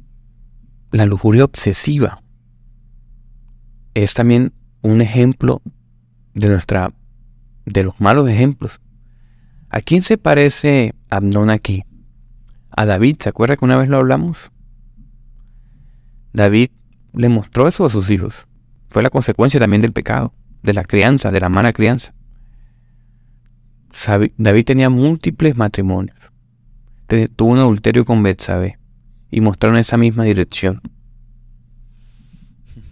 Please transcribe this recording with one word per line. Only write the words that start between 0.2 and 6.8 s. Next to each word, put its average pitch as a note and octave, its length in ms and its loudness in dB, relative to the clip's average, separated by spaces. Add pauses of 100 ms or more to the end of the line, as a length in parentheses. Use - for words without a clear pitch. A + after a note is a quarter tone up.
la G#2+ 140 2
lujuria G#2+ 380 2
obsesiva C#3 760 -2 (1700)
es G#2 200 -2
también A#2+ 400 2 (280)
un A2 200 2
ejemplo B2 600 0 (760)
de G#2 120 0
nuestra, F#2+ 440 -2 (720)